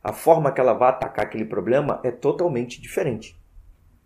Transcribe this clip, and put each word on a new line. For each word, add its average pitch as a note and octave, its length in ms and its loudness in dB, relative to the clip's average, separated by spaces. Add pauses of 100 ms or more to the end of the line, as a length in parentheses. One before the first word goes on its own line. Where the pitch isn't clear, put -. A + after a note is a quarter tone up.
a G2+ 80 -4
forma D#3 400 4
que - 80 0
ela B2+ 140 4
vai B2 160 4
atacar A2+ 340 -4
aquele A2 220 -6
problema A2+ 580 0
é B2+ 60 -2
totalmente C#3+ 720 -2
diferente. - 540 -6 (720)